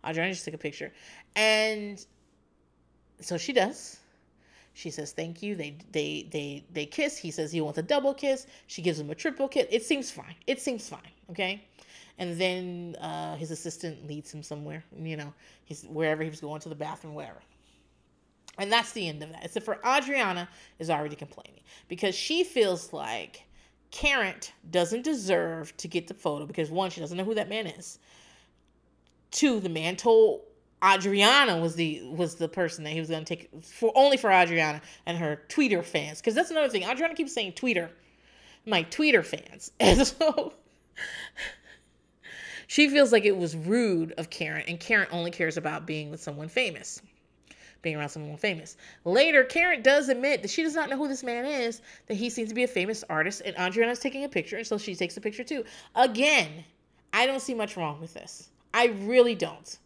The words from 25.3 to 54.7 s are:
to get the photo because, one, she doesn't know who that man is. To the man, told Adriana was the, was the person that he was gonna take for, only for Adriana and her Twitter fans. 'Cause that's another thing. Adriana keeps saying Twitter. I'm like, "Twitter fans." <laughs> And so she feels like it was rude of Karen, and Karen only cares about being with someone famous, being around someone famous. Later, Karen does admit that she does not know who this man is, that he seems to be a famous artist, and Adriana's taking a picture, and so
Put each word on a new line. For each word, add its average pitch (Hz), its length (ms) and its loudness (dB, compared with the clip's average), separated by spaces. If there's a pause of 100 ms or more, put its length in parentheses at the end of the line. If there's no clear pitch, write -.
to - 100 -12
get 165 220 -6
the 190 60 -12
photo 151 300 -4
because, 156 260 -4
one, 185 200 -2
she 175 100 -12
doesn't 160 160 -8
know 185 80 -4
who 220 100 -2
that 208 140 -2
man 208 200 -6
is. - 320 -16 (1300)
To 254 300 2
the 185 80 -4
man, 165 280 -2
told 220 460 6 (420)
Adriana 202 760 6
was 165 160 0
the, 160 300 -2
was 160 320 -2
the 165 120 -2
person 165 360 -4
that 151 60 -6
he 160 100 -4
was 160 100 -8
gonna 160 140 -4
take - 260 -10 (140)
for, - 300 0
only 269 220 8
for 214 140 2
Adriana 165 500 6 (260)
and 170 120 -2
her 151 300 -2
Twitter 208 340 2
fans. 151 400 -4
'Cause 220 120 2
that's 330 160 2
another 311 180 2
thing. 202 160 -2
Adriana 285 300 -2
keeps 302 200 -4
saying 196 180 -4
Twitter. 180 380 -2 (760)
I'm 220 60 -8
like, 170 200 2
"Twitter 277 320 6
fans." - 540 -12
<laughs> - 40 -8
And 202 260 8
so - 460 0 (2250)
she 294 220 6
feels 277 220 8
like 208 120 8
it 202 120 6
was 165 200 -2
rude 175 640 2
of 160 100 -6
Karen, 156 400 -6
and 170 100 -6
Karen 202 320 2
only 170 200 -2
cares 165 260 -2
about 156 300 -6
being 151 240 -6
with 160 120 -12
someone 151 260 -10
famous, 214 520 -4 (800)
being 156 160 -4
around 147 140 -6
someone 151 260 -12
famous. 165 400 -4 (300)
Later, 269 360 6
Karen 330 380 2
does 269 300 6
admit 262 320 2
that 196 80 -6
she 330 120 0
does 311 120 -2
not 311 160 -2
know 269 80 -2
who 294 100 0
this 262 160 -6
man 240 220 -4
is, 240 340 -2 (260)
that 214 100 -4
he 240 120 -2
seems 226 220 -4
to 214 40 -10
be 247 100 2
a 247 40 0
famous 214 400 -2
artist, 160 360 -2
and 196 140 -6
Adriana's 233 420 0
taking 269 220 -6
a 285 60 -6
picture, 226 300 -4
and 226 80 -8
so 214 100 -2